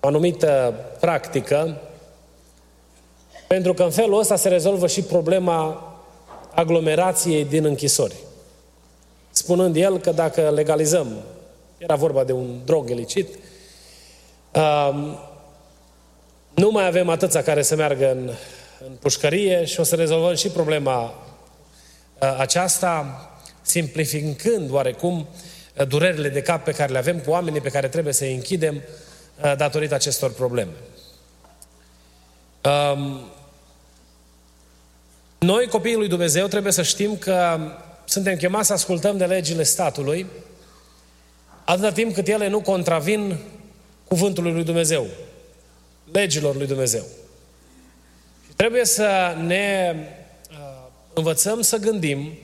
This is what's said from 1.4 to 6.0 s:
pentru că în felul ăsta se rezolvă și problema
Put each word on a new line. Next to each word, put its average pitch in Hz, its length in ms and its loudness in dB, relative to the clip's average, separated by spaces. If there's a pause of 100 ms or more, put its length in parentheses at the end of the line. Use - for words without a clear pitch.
pentru 185 260 2
că 185 100 2
în 170 80 2
felul 208 280 4
ăsta 214 160 2
se - 140 2
rezolvă 180 380 4
și 190 140 0
problema 165 840 0 (680)